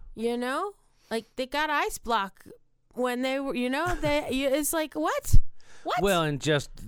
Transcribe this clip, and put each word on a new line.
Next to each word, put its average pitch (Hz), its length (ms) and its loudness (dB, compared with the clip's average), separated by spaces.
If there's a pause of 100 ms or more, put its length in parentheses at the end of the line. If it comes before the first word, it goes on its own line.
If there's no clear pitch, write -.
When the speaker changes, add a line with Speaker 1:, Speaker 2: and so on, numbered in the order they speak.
(160)
Speaker 1:
You 233 220 -4
know? 285 360 -6 (380)
Like, 226 140 -6 (100)
they 262 100 -6
got 294 240 -4
ice 330 300 -4
block 214 460 -4 (480)
when 247 280 -2
they 262 180 -2
were, 277 160 -6
you 247 140 -2
know, 330 320 -2
they, 294 260 0
Speaker 2:
<laughs> - 40 -6
Speaker 1:
you, 262 180 -2
it's 285 240 0
like, 311 220 -4
what? 370 400 4 (480)
What? 640 180 -4
Speaker 2:
Well, 180 220 2
in 147 160 -2
just, 147 300 0 (180)